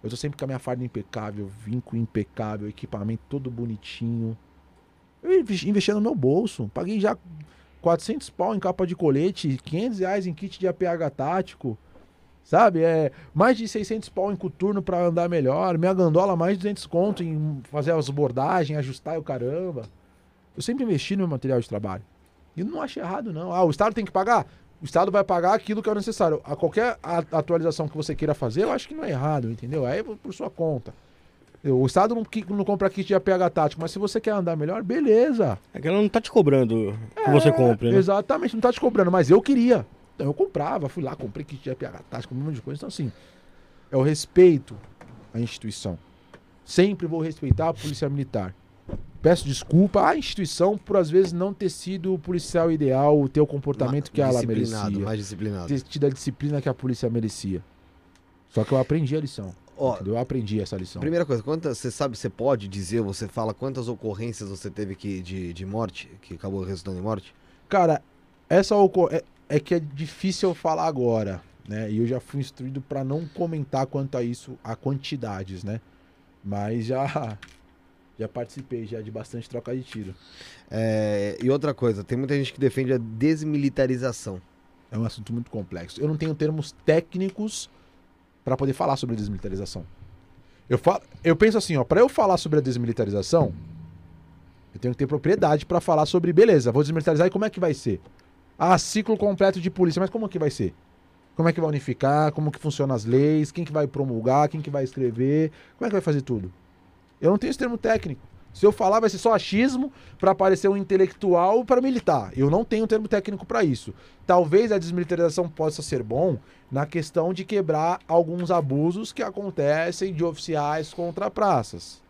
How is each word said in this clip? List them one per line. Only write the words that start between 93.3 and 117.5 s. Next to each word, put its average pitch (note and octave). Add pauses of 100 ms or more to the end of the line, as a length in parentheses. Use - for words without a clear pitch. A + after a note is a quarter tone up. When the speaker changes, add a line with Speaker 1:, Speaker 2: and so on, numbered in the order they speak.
Speaker 1:
eu -
tenho B2
que -
ter C#3
propriedade D3+
pra F3
falar D#3
sobre, F3
beleza, D#3+
vou C3
desmilitarizar D#3+
e -
como G3+
é A3
que G#3
vai E3+
ser? G#2+ (580)
Ah, F3
ciclo G#3+
completo F#3+
de F3
polícia, F3
mas F#3
como A3+
que F3
vai D3+
ser? - (600)
Como E3
é E3
que E3+
vai D#3+
unificar? D3
Como D3+
que -
funcionam C#3
as G#2+
leis? D3
Quem E3+
que C#3+
vai D3+
promulgar? C3+
Quem D#3
que D3
vai C#3
escrever? C3 (260)
Como -
é A#3
que G3+
vai F#3+
fazer D3
tudo? G#2 (680)
Eu E3
não G3+
tenho C4
esse C4+
termo A#3+
técnico. A3 (300)
Se -
eu G#3
falar, G3+
vai A3
ser F#3+
só A3+
achismo B3+ (260)
pra F#3+
parecer F#3+
um G3
intelectual F#3+
pra B3
militar. F3
Eu C3+
não G3
tenho A3
termo A3
técnico G3+
pra A3+
isso. C3 (320)
Talvez F3+
a G#3
desmilitarização E3+
possa D#3
ser C#3
bom B2+ (340)
na C3+
questão E3
de F#3
quebrar E3+